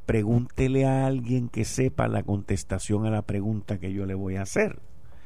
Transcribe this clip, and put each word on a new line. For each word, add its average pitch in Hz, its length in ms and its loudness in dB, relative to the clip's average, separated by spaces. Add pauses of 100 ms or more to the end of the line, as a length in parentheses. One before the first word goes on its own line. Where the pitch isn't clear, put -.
pregúntele 123 800 2
a 135 200 4
alguien 123 440 0
que 110 160 -2
sepa 131 420 2
la 110 160 0
contestación 101 840 0
a 110 60 2
la 104 120 0
pregunta 101 540 -2
que 92 140 -4
yo 98 140 -2
le 95 100 -2
voy 95 220 -2
a 98 60 -2
hacer. - 360 0 (460)